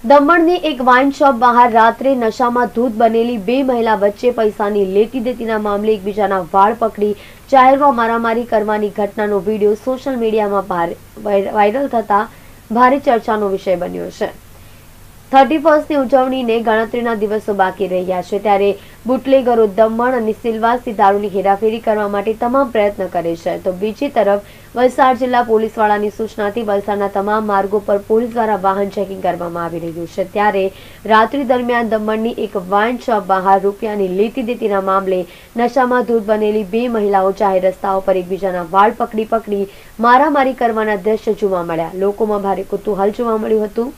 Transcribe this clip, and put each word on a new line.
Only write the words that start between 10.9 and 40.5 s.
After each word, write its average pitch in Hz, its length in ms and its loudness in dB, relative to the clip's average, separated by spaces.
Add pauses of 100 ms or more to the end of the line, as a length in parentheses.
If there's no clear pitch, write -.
વાય-, 202 280 0
વાયરલ 214 360 0
થતા 220 400 0 (440)
ભારે 254 280 4
ચર્ચાનો 220 480 0
વિષય 190 280 -2
બન્યો 180 340 -6
છે. - 380 -10 (840)
થર્ટી 269 260 6
ફર્સ્ટની 302 400 2
ઉજવણીને 254 640 0
ગણતરીના 226 540 0
દિવસો 208 380 -4
બાકી 190 340 0
રહ્યા 180 340 -2
છે, 202 180 -4
ત્યારે 202 360 2 (320)
બુટલેગરો 247 600 2
દમણ 226 440 0
અને 220 200 -2
સિલવાસથી 233 640 -2
દારૂની 202 340 2
હેરાફેરી 196 520 0
કરવા 214 280 -2
માટે 202 260 -4
તમામ 247 360 -2
પ્રયત્ન 202 380 -2
કરે 165 280 -4
છે, 170 220 -6
તો 185 140 -4
બીજી 214 380 -4
તરફ 202 320 0 (340)
વલસાડ 254 420 2
જિલ્લા 247 260 0
પોલીસ 220 340 0
વડાની 208 320 0
સૂચનાથી 208 520 -6
વલસાડના 202 460 -2
તમામ 208 380 -2
માર્ગો 202 340 0
પર 202 180 0
પોલીસ 226 320 0
દ્વારા 220 260 -2
વાહન 196 340 -2
ચેકિંગ 190 340 -6
કરવામાં 170 420 -4
આવી 165 140 -8
રહ્યું 165 280 -10
છે. 190 160 -6
ત્યારે 196 480 0 (340)
રાત્રિ 226 380 0
દરમિયાન 240 460 -2
દમણની 220 400 -2
એક 220 280 -6 (120)
વાઇન 214 280 0
શોપ 214 280 -2
બહાર 190 360 2
રૂપિયાની 202 460 -2
લેતી 208 360 -2
દેતીના 214 380 -2
મામલે 190 440 0 (320)
નશામાં 247 460 0
ધૂત 226 200 0
બનેલી 214 400 0
બે 226 240 -2
મહિલાઓ 202 440 0
જાહેર 190 340 0
રસ્તાઓ 190 340 -2
પર 190 180 0
એકબીજાના 180 540 -4
વાળ 202 200 4
પકડી 220 340 -4
પકડી 208 420 -4 (320)
મારામારી 262 540 4